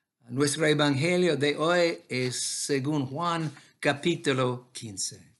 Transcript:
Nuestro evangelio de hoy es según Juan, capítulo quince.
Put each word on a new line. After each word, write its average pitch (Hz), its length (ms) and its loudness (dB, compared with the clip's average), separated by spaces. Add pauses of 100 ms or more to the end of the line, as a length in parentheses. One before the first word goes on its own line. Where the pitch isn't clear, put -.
(300)
Nuestro 143 380 2
evangelio 151 680 2
de 143 220 0
hoy 170 500 2
es 127 320 -4
según 139 680 -2
Juan, 160 440 -2 (280)
capítulo 135 920 0
quince. - 680 -12